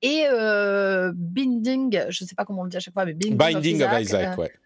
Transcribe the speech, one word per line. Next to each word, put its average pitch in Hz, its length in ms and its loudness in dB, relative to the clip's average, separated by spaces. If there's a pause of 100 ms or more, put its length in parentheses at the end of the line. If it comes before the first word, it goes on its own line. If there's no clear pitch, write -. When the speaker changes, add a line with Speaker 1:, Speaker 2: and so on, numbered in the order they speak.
Speaker 1:
et, 294 300 2
euh, 202 800 2
Binding, 233 960 0
je 185 160 -8
sais 185 120 -16
pas 202 100 -2
comment 196 160 -8
on - 20 -6
le 180 60 -8
dit 175 80 -8
à - 20 -6
chaque 180 140 -12
fois, 196 100 -2
mais 165 120 -4
Binding 202 180 -2
of - 40 2
Speaker 2:
Binding 156 460 4
of 120 60 4
Speaker 1:
Isaac, 226 120 2
Speaker 2:
Isaac, 180 380 0
Speaker 1:
euh, - 40 -2
Speaker 2:
ouais. 160 80 -6 (140)